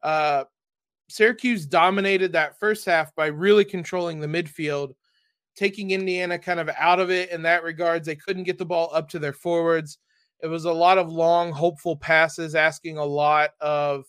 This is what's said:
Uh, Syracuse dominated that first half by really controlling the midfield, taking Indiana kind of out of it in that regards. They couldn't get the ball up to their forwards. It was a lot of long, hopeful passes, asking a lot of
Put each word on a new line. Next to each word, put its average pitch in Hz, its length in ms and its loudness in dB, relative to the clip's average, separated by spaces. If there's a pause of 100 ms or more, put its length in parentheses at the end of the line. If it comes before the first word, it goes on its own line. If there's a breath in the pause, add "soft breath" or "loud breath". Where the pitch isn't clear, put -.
Uh, 151 420 0 (640)
Syracuse 226 580 0
dominated 185 680 2
that 156 260 -2
first 214 260 -2
half 160 300 0
by 156 120 0
really 190 380 4
controlling 175 560 -6
the 151 60 -6
midfield, 147 680 -6 (600)
taking 196 380 -4
Indiana 180 460 -4
kind 175 220 -4
of 156 160 -4
out 175 240 4
of 185 100 0
it 180 200 -2
in 170 120 -8
that 170 200 2
regards. 165 440 -2
They 156 100 -6
couldn't 185 280 -8
get 180 140 -4
the 185 80 -6
ball 165 260 -2
up 156 180 -2
to 175 80 -8
their 147 140 -6
forwards. 165 680 -2 (440)
It 160 60 -6
was 160 160 -6
a 170 80 0
lot 170 260 6
of 170 120 0
long, 170 420 2
hopeful 160 440 -2
passes, 160 580 2
asking 160 440 0
a 147 60 -2
lot 147 460 2 (100)
of 147 480 -2